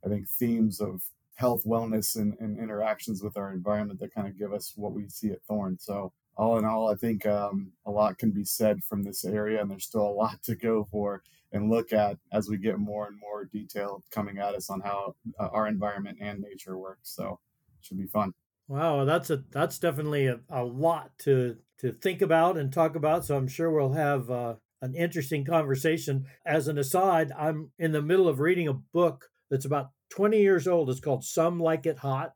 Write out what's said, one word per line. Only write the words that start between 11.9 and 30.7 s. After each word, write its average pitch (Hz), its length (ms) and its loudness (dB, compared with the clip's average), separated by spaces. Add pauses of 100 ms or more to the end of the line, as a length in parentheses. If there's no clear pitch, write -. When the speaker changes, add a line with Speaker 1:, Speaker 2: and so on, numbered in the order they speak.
Speaker 1:
at 104 240 2 (160)
as 101 160 0
we 104 80 -2
get 98 220 0
more 104 280 -4
and 104 140 -18
more 104 240 -10
detail 101 680 -8
coming 101 280 -6
at 101 160 -2
us 95 160 -8
on 98 100 -4
how, 98 340 -6 (240)
uh, 98 140 -2
our 107 160 0
environment 101 520 -4
and 101 200 -8
nature 98 380 -12
works. - 360 -14
So 95 240 -8 (400)
it - 80 -20
should 92 120 -10
be 95 80 -6
fun. 101 260 0 (340)
Speaker 2:
Wow, 143 380 2
that's 147 260 2
a, 139 220 0
that's 170 260 -2
definitely 151 480 0
a, 120 140 0 (100)
a 131 140 -2
lot 139 560 0
to, 127 360 2 (220)
to 120 140 -2
think 180 280 -2
about 165 380 6
and 139 140 -2
talk 160 240 2
about. 156 280 2
So 147 120 0
I'm 135 100 0
sure 165 240 0
we'll 143 220 2
have, 143 360 0
uh, 120 260 -4 (280)
an 127 140 -6
interesting 165 480 -2
conversation. 143 800 2 (180)
As 156 220 2
an 151 120 -2
aside, 165 600 4
I'm 151 400 -2
in 165 140 0
the 151 100 2
middle 180 260 6
of 135 120 2
reading 175 260 4
a 143 80 2
book 165 560 0 (200)
that's 135 140 0
about 139 260 -2 (200)
twenty 208 300 4
years 185 260 6
old. 165 240 4